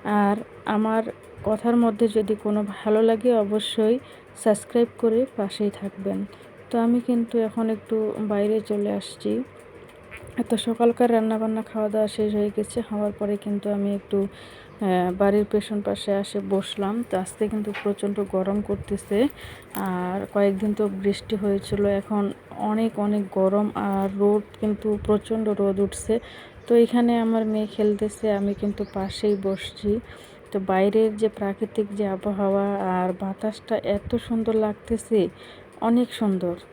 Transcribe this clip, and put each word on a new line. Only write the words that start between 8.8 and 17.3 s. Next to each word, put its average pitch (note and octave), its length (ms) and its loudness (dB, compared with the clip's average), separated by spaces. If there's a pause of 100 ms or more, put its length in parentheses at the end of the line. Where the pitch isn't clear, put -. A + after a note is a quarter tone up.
আসছি। G#3 500 -4 (1040)
তো A#3 80 2
সকালকার A#3 560 2
রান্নাবান্না A3 500 0
খাওয়া G#3+ 260 -4
দাওয়া G#3+ 200 2
শেষ G#3+ 260 -2
হয়ে G#3 220 0
গেছে। G#3 240 -4
হওয়ার G#3 320 -2
পরে G#3 240 -2
কিন্তু G3+ 340 -4
আমি G3+ 240 0
একটু, G3+ 280 -4
আহ, F#3 920 -2
বাড়ির G3+ 320 4
পেছন G#3 360 -2
পাশে G3+ 340 -4
আসে G3 260 -4
বসলাম। G3 680 -2
তো F#3+ 80 0
আজকে G3+ 300 -4